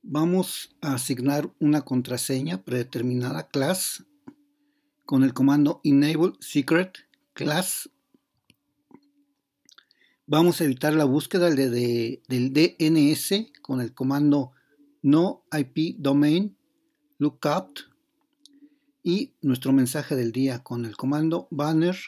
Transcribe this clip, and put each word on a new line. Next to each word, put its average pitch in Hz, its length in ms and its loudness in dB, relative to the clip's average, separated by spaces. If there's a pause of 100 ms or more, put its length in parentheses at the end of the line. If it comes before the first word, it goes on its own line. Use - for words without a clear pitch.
Vamos 175 800 -2
a 147 100 -4
asignar 131 580 -2 (100)
una 147 200 2
contraseña 135 800 -4
predeterminada 123 840 -4
class 147 560 -4 (1000)
con 131 180 2
el 131 80 2
comando 139 500 2
enable 151 580 2
secret 165 520 0 (400)
class. 151 560 -4 (2500)
Vamos 160 340 2
a 170 40 2
evitar 143 280 0
la 156 140 2
búsqueda 156 420 2
de, 135 220 2
de, 120 580 -2
del 127 240 -2
D 156 260 2
N 156 340 4
S 196 380 -4 (120)
con 131 180 -6
el 117 140 -6
comando 139 580 0 (480)
no 160 460 2 (120)
I 147 60 0
P 156 340 -4
domain 147 560 2 (640)
lookup 147 540 -2 (1300)
y 180 380 -2
nuestro 131 320 0
mensaje 135 440 0
del 117 160 -2
día 131 300 -2
con 120 220 -8
el 110 140 -12
comando 156 520 -2
banner 160 460 0 (120)